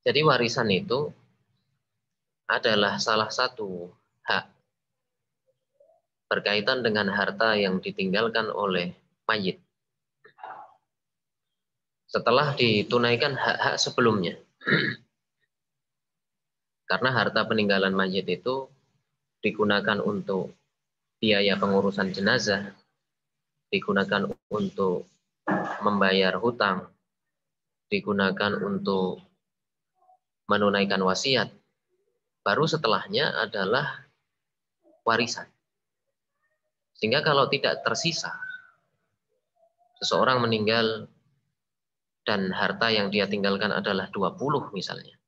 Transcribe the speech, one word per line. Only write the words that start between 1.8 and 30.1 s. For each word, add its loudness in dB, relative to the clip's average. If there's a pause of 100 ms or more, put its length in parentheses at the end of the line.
adalah 2
salah 0
satu -6 (320)
hak -2 (1800)
berkaitan 0
dengan 0
harta 0
yang 0
ditinggalkan 0
oleh -2 (320)
mayit. -2 (2500)
Setelah 0
ditunaikan 2
hak-hak 0
sebelumnya. 0 (240)
<clears throat> 0 (1900)
Karena 0
harta 2
peninggalan 2
mayit 0
itu -4 (800)
digunakan 2
untuk -4 (680)
biaya 4
pengurusan 2
jenazah, 0 (1000)
digunakan 0 (240)
untuk -2 (800)
membayar 2
hutang, 0 (960)
digunakan 0
untuk -2 (1300)